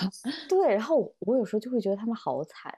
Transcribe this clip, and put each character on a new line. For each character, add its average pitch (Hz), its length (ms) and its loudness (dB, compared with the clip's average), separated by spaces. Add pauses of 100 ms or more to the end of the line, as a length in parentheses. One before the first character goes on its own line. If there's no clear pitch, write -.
就 190 80 0
是， - 380 -10
对， 370 260 4
然 214 80 2
后 311 380 2
我 214 160 2
有 233 80 2
时 202 100 -4
候 214 60 2
就 254 100 -10
会 247 100 0
觉 196 80 0
得 196 80 2
他 208 80 -6
们 233 120 -2
好 135 260 -4
惨， - 360 -14